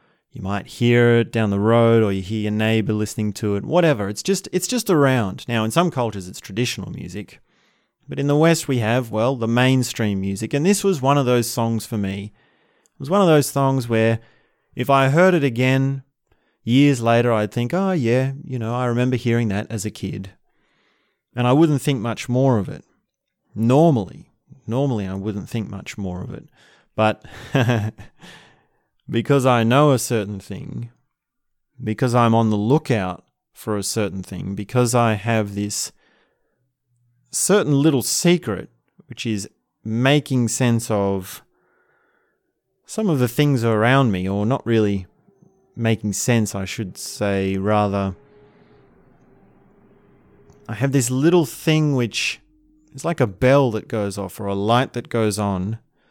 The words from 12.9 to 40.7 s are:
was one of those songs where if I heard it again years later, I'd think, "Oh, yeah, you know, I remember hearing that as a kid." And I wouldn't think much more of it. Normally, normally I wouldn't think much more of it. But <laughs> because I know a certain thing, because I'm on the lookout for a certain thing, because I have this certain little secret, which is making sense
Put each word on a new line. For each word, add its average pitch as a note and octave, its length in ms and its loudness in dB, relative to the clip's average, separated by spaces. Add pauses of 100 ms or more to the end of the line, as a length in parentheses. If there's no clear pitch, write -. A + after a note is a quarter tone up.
was C#3 100 -10
one G3+ 120 2
of F#3 60 4
those D3+ 200 6
songs C3+ 400 -2
where A2+ 320 2 (560)
if B2 140 -4
I C3+ 200 4
heard F3+ 260 4
it D3 80 0
again C3 600 0 (600)
years C3 380 4
later, A#2 300 4
I'd G#2+ 220 0
think, A#2+ 200 -2
"Oh, F#3+ 180 0
yeah, C3 420 0 (100)
you C3 140 -8
know, A2+ 180 -6
I B2+ 120 -2
remember B2 280 0
hearing A#2 340 0
that G2 220 -4
as A2 140 -6
a G#2 60 -6
kid." F#2+ 400 -10 (1040)
And B2 120 0
I B2 60 4
wouldn't D3+ 280 4
think C3+ 200 -2
much A2+ 260 -8
more B2+ 300 2
of F#2+ 100 -2
it. - 160 -14 (680)
Normally, A#2 800 2 (340)
normally A#2 400 -2
I F#2 80 -6
wouldn't G2 360 -8
think A2+ 200 -6
much - 280 -14
more F2+ 260 -8
of - 100 -12
it. - 160 -18 (460)
But G#2+ 280 0 (300)
<laughs> A2+ 400 0 (1160)
because B2 360 2
I A#2+ 180 4
know C#3 280 4
a B2+ 80 2
certain G#2 400 -4
thing, A#2 500 -12 (920)
because A#2 340 -2
I'm A#2 180 4
on A2+ 160 2
the G#2+ 80 0
lookout G#2+ 680 0 (300)
for G#2+ 240 -6
a G2+ 60 -6
certain G2 400 -4
thing, G2 320 -10
because A#2 400 0
I A#2 180 2
have G#2 420 -4
this G2+ 360 -6 (1400)
certain F#3 420 2
little C#3 280 4
secret, E3 680 0 (380)
which - 180 -12
is G#2 240 -4 (340)
making B2+ 640 0
sense A#2 440 0